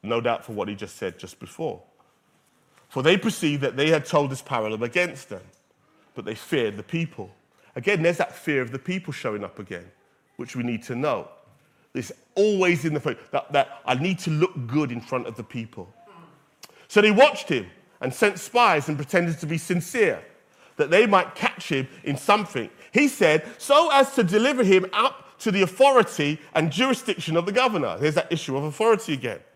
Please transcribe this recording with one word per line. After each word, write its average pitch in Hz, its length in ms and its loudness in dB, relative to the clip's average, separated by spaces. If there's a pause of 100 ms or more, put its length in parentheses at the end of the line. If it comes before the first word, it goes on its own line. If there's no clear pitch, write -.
no 117 180 -2
doubt 117 240 -4
for 117 80 -14
what 104 160 -4
he 104 60 -6
just 98 220 -14
said 92 220 -8
just - 220 -18
before. 143 420 -10 (1040)
For 131 140 -6
they 165 140 6
perceived 151 460 -2
that 127 160 -4
they 147 100 2
had 165 160 2
told 143 260 0
this 135 120 -10
parable 110 420 -4
against 143 460 -6
them, 95 100 -14 (760)
but 104 120 -12
they 110 80 -8
feared 110 420 -4
the 104 60 -14
people. 160 480 -8 (460)
Again, 175 260 0
there's 170 160 2
that - 160 -2
fear 143 260 -2
of 120 120 -6
the 135 60 -10
people 185 340 -8
showing 104 320 -6
up - 140 -14
again, 92 320 -14 (460)
which - 180 -12
we 123 80 -6
need 117 220 -4
to 120 100 -8
know. 123 340 -4 (680)
It's 123 180 -8 (220)
always 190 500 2
in 165 80 0
the 147 80 -4
front, 127 180 -6 (120)
that, - 220 -4
that - 340 0
I 127 80 0
need 170 260 -2
to 170 100 -4
look 156 220 0 (140)
good 131 260 -2
in 117 80 -6
front 123 260 -6
of 113 100 -12
the 117 80 -12
people. 113 440 -12 (1000)
So - 120 4
they 214 100 6
watched 285 380 4
him 117 180 -2 (360)
and 131 100 -4
sent 196 260 0
spies 185 500 2
and 156 100 -2
pretended 160 420 -2
to 160 60 -10
be 160 100 -4
sincere, 170 680 -2 (600)
that 143 80 0
they 202 160 6
might - 300 2
catch - 320 -6
him 135 180 -2 (160)
in 143 140 -4
something. 202 520 0 (220)
He 294 160 4
said, 160 400 2 (120)
"So 311 340 4
as 269 240 4
to 240 80 4
deliver 233 400 2
him 185 280 6
up - 460 -2
to 226 140 -2
the 190 100 2
authority 185 760 4 (140)
and 160 180 2
jurisdiction 196 640 -2
of 170 100 0
the 202 60 -4
governor." 196 460 0
There's 147 180 0
that - 160 0
issue 147 240 -4
of 143 80 -2
authority 208 480 0
again. 123 260 -6 (180)